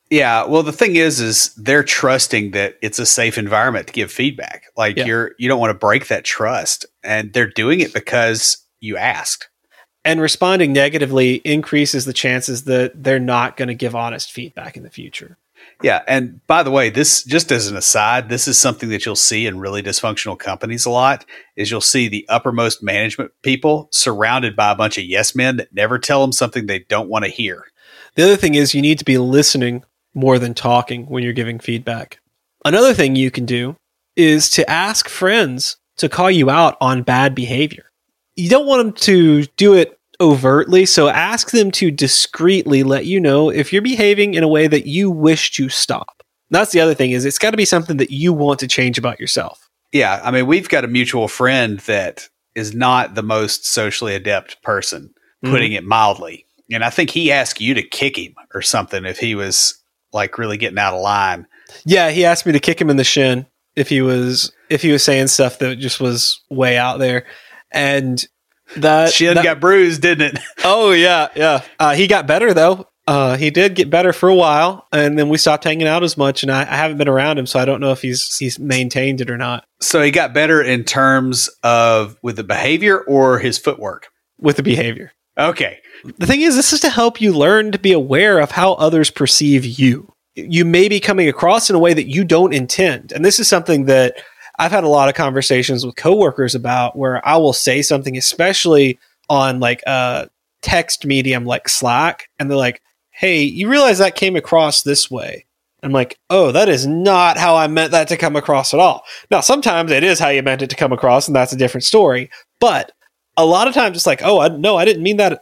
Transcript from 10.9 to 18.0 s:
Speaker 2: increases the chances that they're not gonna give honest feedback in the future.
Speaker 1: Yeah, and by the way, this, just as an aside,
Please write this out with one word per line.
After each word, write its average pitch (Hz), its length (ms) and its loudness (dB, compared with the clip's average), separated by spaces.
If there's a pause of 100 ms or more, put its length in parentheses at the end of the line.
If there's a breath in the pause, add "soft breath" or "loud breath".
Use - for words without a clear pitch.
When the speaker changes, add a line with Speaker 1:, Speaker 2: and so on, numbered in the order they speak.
Speaker 2:
increases 147 640 -2
the 131 80 -8
chances 127 500 -4
that 127 400 -2
they're 135 160 0
not 123 380 -4
gonna 123 160 -6
give 120 200 -6
honest 117 380 -8
feedback - 460 -16
in - 40 -20
the - 80 -20
future. - 460 -20 (460 soft breath)
Speaker 1:
Yeah, 101 260 0
and 127 380 -4
by 165 160 2
the 135 80 -4
way, 135 180 2
this, 131 360 -2
just 147 280 -2
as 113 140 -2
an 101 100 -8
aside, 110 540 -2